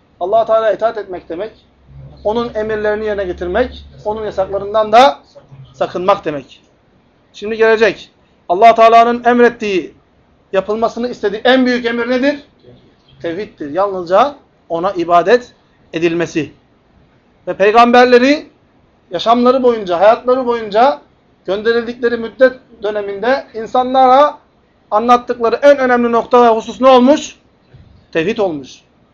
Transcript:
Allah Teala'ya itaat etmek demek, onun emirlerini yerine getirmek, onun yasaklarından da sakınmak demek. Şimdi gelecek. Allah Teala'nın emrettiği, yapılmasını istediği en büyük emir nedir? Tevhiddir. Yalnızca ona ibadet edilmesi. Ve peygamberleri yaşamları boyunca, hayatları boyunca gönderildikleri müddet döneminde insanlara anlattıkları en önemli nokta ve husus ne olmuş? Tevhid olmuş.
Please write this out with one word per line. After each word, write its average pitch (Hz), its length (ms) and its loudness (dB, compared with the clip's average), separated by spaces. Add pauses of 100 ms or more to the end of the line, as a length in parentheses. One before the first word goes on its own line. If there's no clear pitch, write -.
(200)
Allah 214 260 0
Teala'ya 220 280 0
itaat 220 240 -4
etmek 190 320 -12
demek, 190 220 -10 (720)
onun 233 300 -4
emirlerini 214 520 -4
yerine 202 180 -6
getirmek, 185 640 -6 (200)
onun 214 200 -6
yasaklarından 202 680 -4
da 262 280 4 (540)
sakınmak 185 520 -4
demek. 147 360 -10 (720)
Şimdi 214 240 -8
gelecek. 220 540 0 (380)
Allah 220 260 4
Teala'nın 233 480 4
emrettiği, 233 680 0 (600)
yapılmasını 220 560 -4
istediği 214 360 -6
en 254 200 2
büyük 247 200 -2
emir 240 240 -4
nedir? 269 340 -2 (800)
Tevhiddir. 170 500 -10
Yalnızca 190 640 -2 (340)
ona 170 220 -4
ibadet 175 600 0 (420)
edilmesi. 165 580 -4 (960)
Ve 180 60 -8
peygamberleri 240 960 4 (600)
yaşamları 240 520 2
boyunca, 208 360 0
hayatları 240 460 2
boyunca 233 560 0 (440)
gönderildikleri 233 720 -4
müddet 233 360 0 (300)
döneminde 208 680 -4
insanlara 254 840 2 (540)
anlattıkları 240 640 0
en 285 220 4
önemli 240 340 0
nokta 240 320 2
ve 226 120 4
husus 226 260 -8
ne 262 60 4
olmuş? 262 480 4 (760)
Tevhid 175 260 -4
olmuş. 160 420 -6 (340)